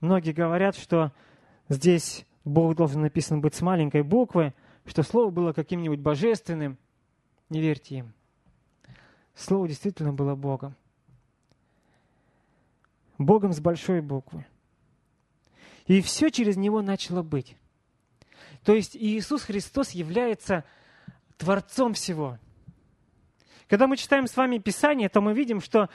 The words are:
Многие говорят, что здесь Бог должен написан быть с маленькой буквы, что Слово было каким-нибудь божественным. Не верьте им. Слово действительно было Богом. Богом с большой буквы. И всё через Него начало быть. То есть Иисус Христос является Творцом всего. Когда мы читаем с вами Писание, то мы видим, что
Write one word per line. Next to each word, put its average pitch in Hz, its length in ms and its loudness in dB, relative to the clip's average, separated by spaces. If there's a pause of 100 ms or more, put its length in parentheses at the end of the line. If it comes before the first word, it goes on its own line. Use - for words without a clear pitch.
Многие 165 320 2
говорят, 170 440 0
что 160 360 0 (560)
здесь 151 580 0 (180)
Бог 160 300 -2
должен 151 280 0
написан 151 380 -2
быть 151 140 -2
с - 60 -12
маленькой 160 420 0
буквы, 170 520 0 (320)
что - 160 -2
Слово 220 280 2
было 170 220 -2
каким-нибудь 160 480 -4
божественным. 151 800 -2 (720)
Не 156 100 -4
верьте 147 380 -2
им. 117 140 -14 (1200)
Слово 190 340 -2
действительно 151 440 -4
было 139 220 -2
Богом. 139 400 -6 (2500)
Богом 196 340 4
с 151 80 -4
большой 170 400 0
буквы. 143 460 -8 (1400)
И 190 140 6
всё - 300 0
через 208 260 0
Него 208 260 0
начало 190 400 -4
быть. 151 340 -6 (1080)
То 208 100 6
есть 208 220 0
Иисус 220 460 -2
Христос 214 480 -4
является 185 760 -4 (720)
Творцом 196 580 0
всего. 147 440 -6 (1300)
Когда 214 180 6
мы 269 100 0
читаем 269 300 0
с - 100 -10
вами 254 220 2
Писание, 226 500 2
то 208 120 4
мы 208 140 2
видим, 233 260 -2
что 214 340 2